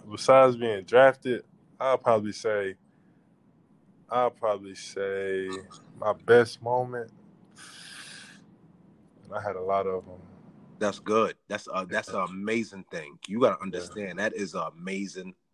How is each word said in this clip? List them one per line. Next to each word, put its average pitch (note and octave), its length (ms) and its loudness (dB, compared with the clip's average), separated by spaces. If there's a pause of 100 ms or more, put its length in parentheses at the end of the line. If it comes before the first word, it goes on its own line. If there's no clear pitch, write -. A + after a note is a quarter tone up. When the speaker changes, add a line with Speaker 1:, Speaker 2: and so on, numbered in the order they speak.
(100)
Speaker 1:
besides C3 460 6
being A2+ 280 -4
drafted, B2+ 600 6 (340)
I'll C3 200 2
probably G#2+ 340 2
say, G2+ 420 -4 (1400)
I'll A#2+ 200 2
probably G2+ 440 -2
say F#2+ 760 -4 (480)
my G#2 160 0
best A#2 480 4
moment, B2 480 -4 (2250)
and F#2 100 -12
I G#2 60 -6
had G2+ 160 -4
a F2+ 60 -6
lot G2 240 2
of F#2 220 -4
'em. F2+ 120 -18 (580)
Speaker 2:
That's G#2 200 -2
good. G#2+ 380 2 (120)
That's G2+ 240 -8
a, F#2 160 -4
that's G#2+ 240 -4
Speaker 1:
Yeah. G2 120 -2
Speaker 2:
an F2 60 -4
amazing G2+ 600 -4
thing. D2 280 -12 (100)
You G#2 120 -2
gotta A2 160 6
Speaker 1:
Yeah. - 60 -10
Speaker 2:
understand, F2+ 560 -8
that G#2+ 160 -2
is G2 200 -6
an F2+ 80 -4 (140)
amazing F#2 580 -8 (200)